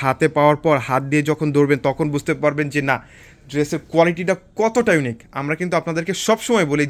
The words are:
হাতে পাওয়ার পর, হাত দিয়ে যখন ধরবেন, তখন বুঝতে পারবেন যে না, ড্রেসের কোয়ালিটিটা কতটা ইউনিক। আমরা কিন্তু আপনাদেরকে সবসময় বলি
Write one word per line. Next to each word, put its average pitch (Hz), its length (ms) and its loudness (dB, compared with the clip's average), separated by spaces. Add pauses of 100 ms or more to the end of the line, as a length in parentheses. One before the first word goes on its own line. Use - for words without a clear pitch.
হাতে 135 260 0 (100)
পাওয়ার 147 280 4
পর, 156 100 4 (120)
হাত 135 240 0
দিয়ে 147 180 2
যখন 151 180 0 (100)
ধরবেন, 143 300 2
তখন 139 260 -2
বুঝতে 143 200 -2 (100)
পারবেন 147 300 0
যে 147 160 -2
না, 127 80 2 (520)
ড্রেসের 147 320 -2 (100)
কোয়ালিটিটা 170 440 2 (240)
কতটা 226 380 2
ইউনিক। 123 200 -2 (220)
আমরা 143 200 -4
কিন্তু 180 220 -4
আপনাদেরকে 165 320 -4 (140)
সবসময় 220 440 2
বলি 147 180 2